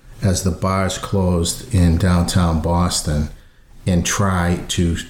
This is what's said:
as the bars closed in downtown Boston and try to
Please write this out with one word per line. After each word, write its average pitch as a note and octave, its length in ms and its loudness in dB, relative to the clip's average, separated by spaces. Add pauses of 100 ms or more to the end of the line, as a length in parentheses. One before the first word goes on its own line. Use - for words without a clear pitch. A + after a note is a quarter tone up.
(220)
as F#2 220 0
the F2+ 80 0
bars F#2+ 460 -2
closed F2+ 760 -2
in E2+ 240 4
downtown F2 640 2
Boston E2+ 680 0 (580)
and F2 180 2
try F2+ 640 0
to E2+ 280 0 (120)